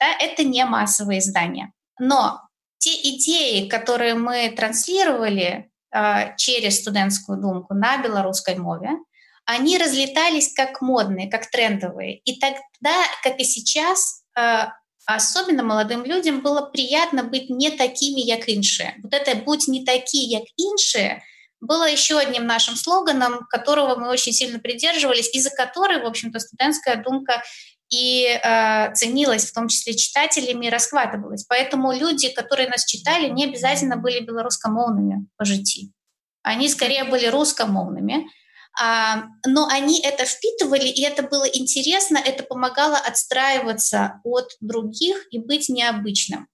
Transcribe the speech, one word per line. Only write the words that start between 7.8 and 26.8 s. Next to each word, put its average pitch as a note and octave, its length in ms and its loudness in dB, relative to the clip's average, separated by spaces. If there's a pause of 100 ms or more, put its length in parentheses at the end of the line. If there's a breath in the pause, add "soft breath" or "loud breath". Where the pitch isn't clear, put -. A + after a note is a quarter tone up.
белорусской F#3+ 580 -2
мове, F3 340 -6 (580 soft breath)
они C4+ 300 2
разлетались C#4+ 760 2
как C4 300 -2
модные, G3 480 0
как A3+ 200 -4
трендовые. G3 680 -2
И B3+ 200 -6
тогда, C#4+ 640 -2 (200)
как B3+ 180 -2
и A#3+ 40 0
сейчас, D4+ 800 0 (160)
э, A#3 280 2 (400)
особенно C#4+ 560 0
молодым A3 420 0
людям D4+ 380 0
было C#4+ 180 2
приятно C#4 640 0
быть C4 240 -6
не C4 220 0
такими, C4+ 500 -2
як A3+ 260 -2
іншыя. G3+ 460 0 (100)
Вот G#3+ 120 -4
это C#4 220 0
«будь D4 300 0
не C4 200 -2
такі, B3+ 320 0
як A#3 240 -2 (160)
іншыя» G4 640 0 (400 loud breath)
было D#4 280 2
еще D4+ 280 2
одним B3 280 0
нашим A#3 300 0
слоганом, C4 720 2
которого C4 480 2
мы A#3+ 140 -6
очень B3 240 0
сильно A#3+ 240 -2
придерживались, B3 760 0
и C4 60 0
за C4+ 80 2
который, D4+ 540 0
в A#3 40 -6
общем-то, A3+ 340 -6
«Студэнцкая C4 640 -2